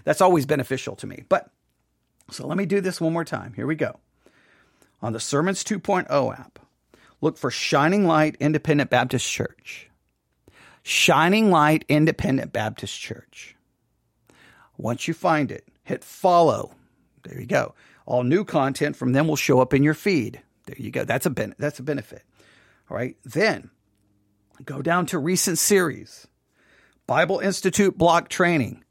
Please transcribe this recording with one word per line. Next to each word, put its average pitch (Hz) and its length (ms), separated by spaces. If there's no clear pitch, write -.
that's 151 160
always 175 260
beneficial 135 500
to - 100
me. 92 220
But, - 220
so - 160
let 156 100
me 196 100
do 196 140
this 180 220
one 160 100
more 170 120
time. 107 300
Here 120 120
we 156 80
go. 151 260
On 113 100
the 110 80
Sermons 170 420
two 208 160
point 180 300
oh 131 240
app, - 260
look 156 160
for - 140
Shining 175 560
Light 156 340
Independent 147 480
Baptist 123 420
Church. - 600
Shining 185 680
Light 156 380
Independent 143 600
Baptist 107 480
Church. - 580
Once - 280
you - 60
find 151 380
it, - 180
hit - 200
follow. 170 720
There - 140
you 123 80
go. 127 280
All 123 160
new 165 220
content 143 520
from 127 160
them 147 160
will 143 80
show 131 240
up 127 140
in 135 80
your 151 120
feed. 151 480
There - 120
you - 120
go. - 140
That's - 220
a 170 40
ben-, 110 280
that's - 200
a 127 40
benefit. 139 400
All - 60
right. 127 280
Then 160 460
go 139 160
down 170 260
to 180 120
recent 170 400
series, - 680
Bible 165 340
Institute 190 580
block 170 320
training. 170 600